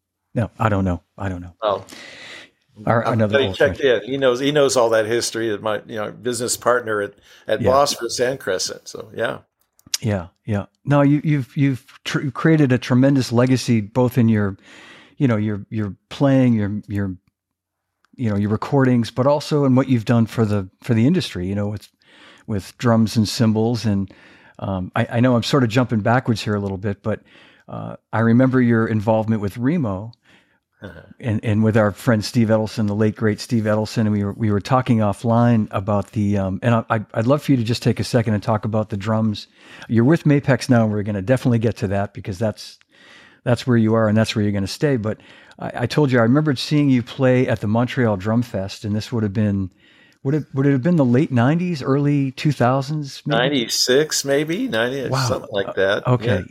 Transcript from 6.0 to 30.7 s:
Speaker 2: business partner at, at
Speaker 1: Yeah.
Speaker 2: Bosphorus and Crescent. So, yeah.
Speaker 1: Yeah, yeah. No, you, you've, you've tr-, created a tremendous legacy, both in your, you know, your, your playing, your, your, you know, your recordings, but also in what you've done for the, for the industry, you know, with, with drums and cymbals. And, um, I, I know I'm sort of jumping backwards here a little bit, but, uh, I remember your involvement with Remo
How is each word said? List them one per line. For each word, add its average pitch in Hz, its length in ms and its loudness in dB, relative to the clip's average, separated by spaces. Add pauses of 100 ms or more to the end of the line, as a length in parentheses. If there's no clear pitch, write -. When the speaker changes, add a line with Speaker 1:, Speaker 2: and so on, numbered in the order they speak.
Speaker 2:
business 113 460 -6
partner 110 440 0
at, 101 120 -6 (340)
at 110 140 0
Speaker 1:
Yeah. 123 100 2
Speaker 2:
Bosphorus 135 480 0
and 131 200 -2
Crescent. - 480 -6
So, - 280 -16
yeah. 117 240 -4 (640)
Speaker 1:
Yeah, 98 260 -2 (180)
yeah. 101 200 -4 (200)
No, 143 160 2
you, 143 220 4
you've, 147 340 -2
you've 139 280 0 (180)
tr-, 147 260 -4
created 151 420 2
a 127 60 2
tremendous 131 540 2
legacy, 120 500 2
both 123 380 -2
in 113 100 4
your, 104 280 0 (600)
you 143 100 0
know, 113 100 0
your, 104 340 -4
your 107 240 -4 (140)
playing, 131 440 2
your, 104 340 -2
your, 98 280 -6 (1000)
you 113 140 -2
know, 101 80 0
your 104 140 0
recordings, 127 580 2
but 127 160 -2
also 147 400 0
in 131 80 4
what 131 160 2
you've 117 160 0
done 117 220 2
for 117 180 0
the, 101 240 -2 (140)
for 123 100 -2
the 113 140 4
industry, 127 400 -2
you 98 80 -4
know, 104 120 -2
with, 104 220 -10 (560)
with 101 320 -8
drums 113 400 2
and 104 100 2
cymbals. 110 580 0
And, 98 280 -2 (460)
um, 95 360 -6
I, 113 160 -2
I 120 80 -2
know 127 160 4
I'm 113 80 2
sort 139 200 2
of 113 60 0
jumping 117 320 0
backwards 117 400 0
here 107 140 -4
a 101 40 -2
little 98 180 -6
bit, 101 260 -6
but, 107 180 -4 (480)
uh, 113 260 -12 (180)
I 107 60 0
remember 123 420 4
your 113 260 4
involvement 110 540 0
with 101 160 -4
Remo 117 540 -4 (720)